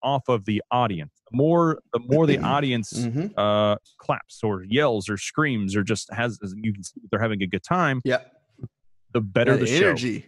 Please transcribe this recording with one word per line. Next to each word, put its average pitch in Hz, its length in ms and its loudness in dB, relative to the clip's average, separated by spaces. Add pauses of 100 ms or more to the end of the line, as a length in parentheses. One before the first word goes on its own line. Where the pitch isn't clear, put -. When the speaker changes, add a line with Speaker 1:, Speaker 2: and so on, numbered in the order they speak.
Speaker 1:
off 135 260 -2
of 113 180 2
the 107 240 0
audience. 101 420 0 (180)
The 113 60 -4
more, 160 420 4 (140)
the 117 80 0
more 143 260 2
the 143 120 4
Speaker 2:
<clears throat> - 180 0
Speaker 1:
audience, 127 360 -2
Speaker 2:
Mm-hmm. 123 460 -4
Speaker 1:
uh, 104 380 2 (220)
claps - 440 -8
or 98 220 -2
yells 110 460 0
or 101 80 -2
screams 110 580 -2
or 104 60 2
just 101 300 -4
has, 117 260 -4 (180)
you 110 160 -4
can 98 100 -8
see - 200 -18
that - 80 -14
they're - 100 0
having 110 220 -2
a 95 40 -2
good 90 160 -4
time, 156 420 0
Speaker 2:
Yep. 127 280 -2 (800)
Speaker 1:
the 120 80 2
better 117 320 2
Speaker 2:
That 131 80 4
Speaker 1:
the 123 60 0
show, 160 220 4
Speaker 2:
energy. 117 400 -2